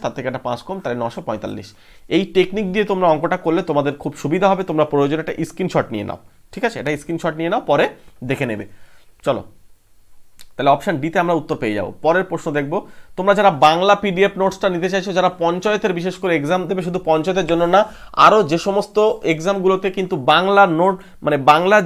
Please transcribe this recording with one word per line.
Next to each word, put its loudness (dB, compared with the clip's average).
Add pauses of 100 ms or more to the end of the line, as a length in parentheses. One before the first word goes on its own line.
তার -6
থেকে -8
একটা -8
পাঁচ -4
কম, -8
তাহলে -4
নশো -6
পঁয়তাল্লিশ। -8 (480)
এই 2 (120)
টেকনিক 0
দিয়ে 0
তোমরা 2
অঙ্কটা -2
করলে 2
তোমাদের 0 (100)
খুব -6 (100)
সুবিধা 0
হবে। 0
তোমরা 0
প্রয়োজনে 2
একটা -8 (140)
স্ক্রিনশট -2
নিয়ে -6
নাও, -10 (340)
ঠিক -8
আছে, -8
এটা -4 (120)
স্ক্রিনশট -4
নিয়ে -4
নাও, -2
পরে 4 (440)
দেখে -2
নেবে। -8 (600)
চলো -2 (1120)
তাহলে 2
অপশন -2
ডিতে -4
আমরা 0
উত্তর -6
পেয়ে -2
যাবো। -4 (160)
পরের 2
প্রশ্ন -8 (100)
দেখব, -2 (440)
তোমরা 2
যারা 6 (140)
বাংলা 4
পিডিএফ 0
নোটসটা 0
নিতে -2
চাইছো, -4
যারা 4 (120)
পঞ্চায়েতের 0
বিশেষ -4
করে 0
এক্সাম 0
দেবে, -4
শুধু -4 (100)
পঞ্চায়েতের 0
জন্য 2 (120)
না, 8 (440)
আরও 8 (120)
যে 2 (100)
সমস্ত -2 (360)
এক্সামগুলোতে 0 (100)
কিন্তু -2 (160)
বাংলা 4 (160)
নোট, 2 (300)
মানে 2 (140)
বাংলার 6